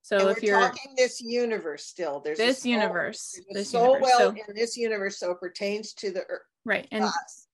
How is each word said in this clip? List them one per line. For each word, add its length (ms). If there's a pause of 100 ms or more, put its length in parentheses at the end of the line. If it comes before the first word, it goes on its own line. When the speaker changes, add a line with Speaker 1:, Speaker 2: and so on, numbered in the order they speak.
Speaker 1:
So 160
Speaker 2:
And 120
Speaker 1:
if 140
Speaker 2:
we're 60
Speaker 1:
you're 200
Speaker 2:
talking 280
this 240
universe 640
still, 340
there's 200
a 60
Speaker 1:
This 180
Speaker 2:
soul, 80
Speaker 1:
universe, 640
Speaker 2:
there's 140
a 40
Speaker 1:
this 180
Speaker 2:
soul 220
Speaker 1:
universe. 80 (160)
Speaker 2:
well 140
Speaker 1:
So 40 (120)
Speaker 2:
in 80
this 220
universe, 420
so 120
it 80
pertains 560
to 160
the 100
ear-, 200 (240)
Speaker 1:
Right. 260
And 140
Speaker 2:
us. 480